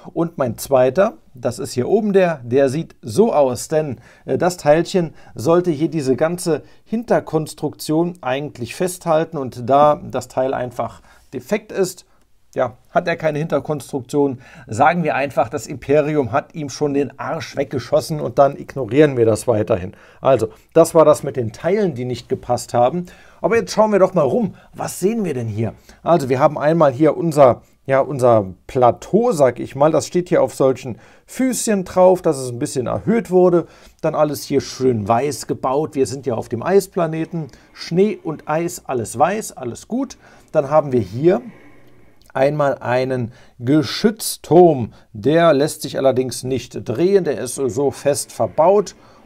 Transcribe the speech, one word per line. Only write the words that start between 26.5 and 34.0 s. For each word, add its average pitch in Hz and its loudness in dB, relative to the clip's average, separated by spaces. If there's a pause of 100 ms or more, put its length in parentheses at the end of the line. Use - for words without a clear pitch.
einmal 151 2
hier 147 2
unser, 143 4 (240)
ja, 135 2
unser 123 2 (200)
Plateau, 131 2
sag 131 2
ich 131 -12
mal. 151 2
Das 147 0
steht 175 -4
hier 139 2
auf 127 -2
solchen 131 -2 (280)
Füßchen 214 -2
drauf, 185 4
dass 151 0
es 127 -8
ein 120 -10
bisschen 131 -4
erhöht 165 -2
wurde. 175 4 (340)